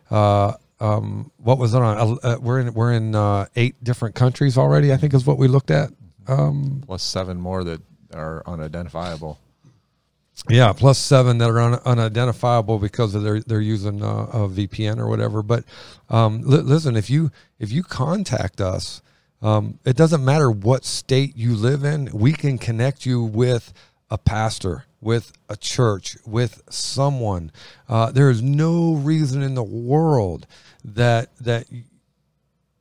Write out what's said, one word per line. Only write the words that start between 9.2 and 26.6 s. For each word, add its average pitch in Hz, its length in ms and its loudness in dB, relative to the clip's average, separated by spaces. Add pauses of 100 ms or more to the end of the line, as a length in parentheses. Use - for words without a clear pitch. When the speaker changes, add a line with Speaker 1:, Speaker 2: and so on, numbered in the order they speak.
Speaker 1:
Yeah, 117 240 6
plus 131 260 4
seven 123 400 4
that 117 100 2
are 113 120 2
un-, 120 240 0
unidentifiable 117 920 0
because 101 360 -2
of 104 80 -2
their, 107 180 0
they're 110 200 -2
using, 104 420 -2
uh, 107 300 -4
a 104 160 0
V 95 180 -4
P 107 200 -6
N 110 120 -4
or 110 100 -4
whatever. 107 340 -2
But, 117 220 -2 (460)
um, 113 320 2
li-, 135 160 4
listen, 139 380 0
if 107 120 -2
you, 147 220 0 (300)
if 107 100 -6
you 160 140 -2
contact 160 760 -4
us, 92 400 -6 (420)
um, 107 420 0
it 131 120 0
doesn't 156 280 4
matter 139 260 2
what 107 340 0
state 135 520 -2
you 117 180 0
live 131 300 0
in, 143 280 -4
we 113 200 2
can 143 260 -2
connect 120 480 -4
you 123 160 0
with 117 500 -2 (380)
a 107 80 -4
pastor, 101 680 -2 (140)
with 113 320 -4 (160)
a 104 80 -10
church, 107 600 -2 (100)
with 117 440 -4